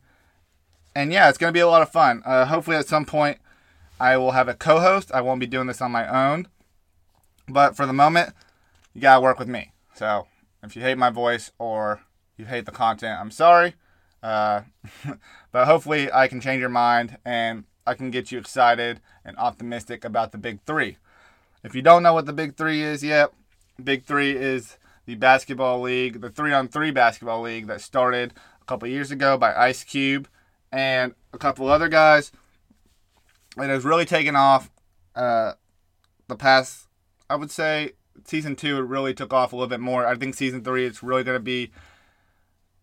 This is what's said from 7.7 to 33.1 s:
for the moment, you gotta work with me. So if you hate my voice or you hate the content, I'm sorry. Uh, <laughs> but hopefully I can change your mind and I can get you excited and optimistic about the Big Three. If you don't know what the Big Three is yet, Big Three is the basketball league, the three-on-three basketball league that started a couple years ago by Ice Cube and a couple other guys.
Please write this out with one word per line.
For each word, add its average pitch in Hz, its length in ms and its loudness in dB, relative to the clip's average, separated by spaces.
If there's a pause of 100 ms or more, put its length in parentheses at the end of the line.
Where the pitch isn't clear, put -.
for 139 80 -4
the 131 80 -2
moment, 156 400 2 (640)
you 117 80 -10
gotta 131 180 8
work 131 180 2
with 123 80 -8
me. 120 260 -12 (220)
So 208 320 -4 (360)
if 107 120 -20
you 117 60 -16
hate 131 160 -2
my 127 140 2
voice 120 480 -4
or 110 420 -6 (380)
you 110 80 -18
hate 120 180 -8
the 107 80 -16
content, 110 480 -4
I'm 104 100 -12
sorry. 170 440 4 (480)
Uh, 107 400 -2 (420)
<laughs> - 480 -16
but 127 140 4
hopefully 151 440 2
I 131 180 4
can 127 120 -10
change 131 200 -4
your 127 100 -4
mind 120 560 0
and 113 380 -6 (220)
I 123 60 -2
can 127 180 -10
get 123 220 -8
you 123 60 -10
excited 120 640 0 (200)
and - 140 -20
optimistic 117 680 -8
about 113 300 -4
the 110 60 -16
Big 107 260 -10
Three. 135 320 -4 (640)
If 107 120 -18
you 127 80 -8
don't 175 220 8
know 170 100 6
what 160 100 -2
the 147 80 -10
Big 156 240 -8
Three 156 240 -4
is 151 240 -6
yet, 147 300 0 (500)
Big 135 200 -4
Three 143 300 -2
is 131 440 -6 (260)
the 120 120 -14
basketball 131 640 0
league, 127 400 -4
the 120 80 -14
three-on-three 147 600 -4
basketball 117 500 0
league 113 240 -10
that 101 160 -12
started 123 500 -2 (300)
a - 20 -20
couple 117 240 -8
years 135 220 -8
ago 139 260 0
by 120 180 0
Ice 127 300 0
Cube 139 420 -4 (460)
and 131 420 -2 (180)
a 120 60 -20
couple 135 300 -4
other 151 200 4
guys. 156 440 4 (1200)